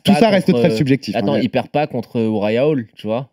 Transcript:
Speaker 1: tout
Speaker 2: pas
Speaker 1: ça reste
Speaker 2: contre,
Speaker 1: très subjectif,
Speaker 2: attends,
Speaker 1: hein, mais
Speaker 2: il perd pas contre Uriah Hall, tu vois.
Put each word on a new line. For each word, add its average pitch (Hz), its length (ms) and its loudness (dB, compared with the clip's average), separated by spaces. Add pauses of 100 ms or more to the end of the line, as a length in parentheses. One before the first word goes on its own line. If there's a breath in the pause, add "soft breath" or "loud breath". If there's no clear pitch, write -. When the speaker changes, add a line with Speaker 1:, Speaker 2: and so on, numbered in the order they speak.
Speaker 1:
tout 196 80 4
Speaker 2:
pas 151 80 4
Speaker 1:
ça 220 100 6
reste 190 220 2
Speaker 2:
contre, 120 80 2
Speaker 1:
très 117 160 2
subjectif, 139 400 -2
Speaker 2:
attends, 117 160 0
Speaker 1:
hein, 139 60 0
mais - 60 0
Speaker 2:
il 120 60 -2
perd 120 180 -2
pas 147 200 -2
contre 117 320 -6
Uriah 110 480 0
Hall, 135 180 -2 (100)
tu - 120 -12
vois. 120 240 -6